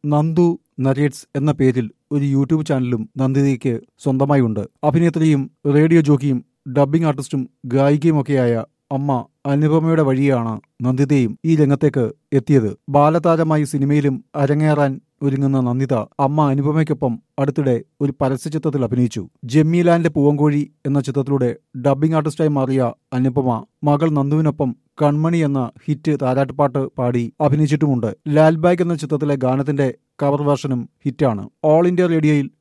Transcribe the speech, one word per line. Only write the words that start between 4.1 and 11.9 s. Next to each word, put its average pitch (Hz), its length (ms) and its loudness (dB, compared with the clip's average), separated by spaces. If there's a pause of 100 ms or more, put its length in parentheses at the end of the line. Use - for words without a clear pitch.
അഭിനേത്രിയും 160 680 2 (240)
റേഡിയോ 160 260 4
ജോക്കിയും 139 440 0 (280)
ഡബ്ബിംഗ് 143 340 0
ആർട്ടിസ്റ്റും 135 420 -4 (180)
ഗായികയുമൊക്കെയായ 135 960 0 (280)
അമ്മ 135 320 -4 (220)
അനുപമയുടെ 156 560 2
വഴിയാണ് 131 580 0 (220)
നന്ദിതയും 131 640 2
ഈ 160 120 4
രംഗത്തേക്ക് 143 540 2 (220)